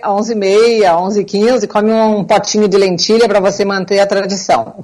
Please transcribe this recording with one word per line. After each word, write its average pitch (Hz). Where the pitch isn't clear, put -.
onze 214
e -
meia, 208
onze 190
e 175
quinze, 214
come 214
um 220
potinho 208
de 190
lentilha 196
pra 202
você 196
manter 196
a 196
tradição. 196
O 190